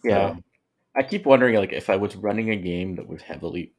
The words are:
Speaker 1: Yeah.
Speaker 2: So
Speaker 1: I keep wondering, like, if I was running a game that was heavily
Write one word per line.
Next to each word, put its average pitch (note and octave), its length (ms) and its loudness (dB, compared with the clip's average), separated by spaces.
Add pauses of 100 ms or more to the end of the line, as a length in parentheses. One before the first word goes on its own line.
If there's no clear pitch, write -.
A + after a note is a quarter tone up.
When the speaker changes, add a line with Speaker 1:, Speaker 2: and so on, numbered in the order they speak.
Speaker 1:
Yeah. G2 300 4
Speaker 2:
So F2+ 60 -16 (540)
Speaker 1:
I C3+ 80 2
keep G3+ 220 -4
wondering, B2+ 300 4
like, F#2+ 180 2
if - 160 -4
I G2 80 4
was G2+ 180 -2
running G#2 340 -2
a A2 60 0
game F2+ 400 -4
that - 140 -12
was E2 140 -12
heavily E2+ 560 -8